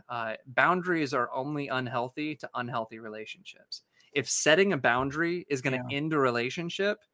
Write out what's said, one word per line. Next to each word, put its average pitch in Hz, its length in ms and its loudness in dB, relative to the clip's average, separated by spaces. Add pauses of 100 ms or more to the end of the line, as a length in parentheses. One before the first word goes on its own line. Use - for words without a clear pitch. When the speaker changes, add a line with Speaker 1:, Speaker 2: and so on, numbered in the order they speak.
Speaker 1:
uh, 113 280 -6 (100)
"Boundaries 160 640 2
are 123 220 0
only 143 340 -4
unhealthy 127 680 -4
to - 180 -14
unhealthy 117 440 -4
relationships." - 840 -14 (300)
If 135 160 0
setting 185 440 4
a 156 60 2
boundary 139 720 0
is 139 100 0
gonna 127 300 -2
Speaker 2:
Yeah. 143 80 -4
Speaker 1:
end 156 160 -2
a 151 40 4
relationship, 143 960 0